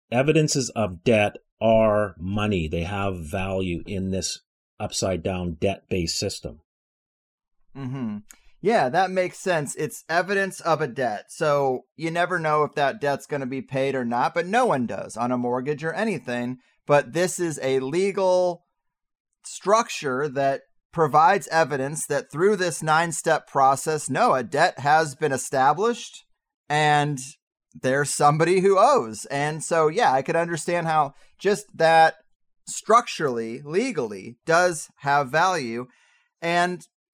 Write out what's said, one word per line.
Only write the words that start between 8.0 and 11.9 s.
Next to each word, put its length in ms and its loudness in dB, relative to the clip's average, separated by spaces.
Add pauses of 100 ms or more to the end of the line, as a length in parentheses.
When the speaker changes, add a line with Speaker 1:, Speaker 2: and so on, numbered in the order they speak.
Speaker 2:
Yeah, 280 2
that 220 0
makes 280 -4
sense. 360 -2
It's 340 -8
evidence 520 -2
of 200 0
a 60 -2
debt. 420 -4
So 540 0 (140)